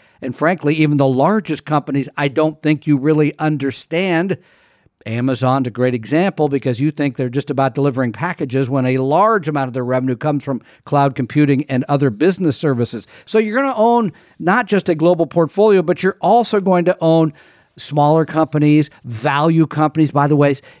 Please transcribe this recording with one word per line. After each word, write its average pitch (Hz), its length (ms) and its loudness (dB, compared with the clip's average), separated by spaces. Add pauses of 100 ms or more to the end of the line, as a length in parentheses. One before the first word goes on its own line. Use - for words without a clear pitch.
(220)
And 131 140 -8
frankly, 151 400 0
even 151 220 2
the 139 80 4
largest 156 600 0
companies, 143 520 -2
I 143 100 -2
don't 156 360 0
think 151 240 0
you 147 100 4
really 151 400 0
understand. 160 1000 -2 (680)
Amazon's 127 600 0
a - 20 -4
great 123 240 0
example 147 560 0
because 127 300 -2
you 151 100 0
think 143 280 -4
they're 127 120 -4
just 135 220 -6
about 131 240 -2
delivering 131 360 -2
packages 135 560 -4
when 131 200 -2
a 131 100 0
large 165 500 2
amount 143 200 -4
of 120 60 -12
their 127 120 -4
revenue 127 300 -2
comes 147 280 -4
from 127 160 -6 (260)
cloud 139 280 0
computing 143 560 0
and 131 180 -2
other 143 220 0
business 160 480 0
services. 120 480 -2 (220)
So 214 100 -2
you're 220 180 0
gonna 269 220 -2
own 226 340 2 (280)
not 202 260 0
just 190 240 -2
a 165 60 2
global 165 320 2
portfolio, 190 560 2
but - 180 -2
you're - 180 -2
also 214 400 2
going 180 260 2
to 180 140 2
own 160 320 2 (460)
smaller 147 480 2
companies, 151 640 2 (160)
value 143 600 0
companies. 156 460 0
By 143 160 2
the 147 80 2
way, 143 220 2 (240)